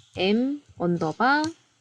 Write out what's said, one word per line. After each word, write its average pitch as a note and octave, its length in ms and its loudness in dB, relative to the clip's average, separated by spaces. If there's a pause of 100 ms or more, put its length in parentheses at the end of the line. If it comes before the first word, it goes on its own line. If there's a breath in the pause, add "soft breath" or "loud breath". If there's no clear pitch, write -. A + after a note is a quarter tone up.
(180)
M A#3+ 440 0 (160)
언더바 F3 640 0 (380)